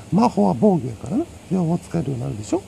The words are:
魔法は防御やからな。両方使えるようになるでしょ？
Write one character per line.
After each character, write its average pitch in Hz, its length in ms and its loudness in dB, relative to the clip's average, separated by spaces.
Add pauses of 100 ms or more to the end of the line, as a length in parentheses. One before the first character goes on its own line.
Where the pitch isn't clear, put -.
(120)
魔 214 180 6
法 - 180 2
は 92 120 2
防 196 180 6
御 123 120 -4
や 113 80 -10
か - 120 -12
ら 190 80 -2
な。 339 80 0 (240)
両 185 160 0
方 165 120 2
使 - 200 -6
え 165 60 0
る - 60 -6
よ 135 60 -2
う - 20 -4
に 117 60 -6
な 139 60 -4
る 123 80 -6
で 104 60 -8
し - 100 -8
ょ？ 381 140 0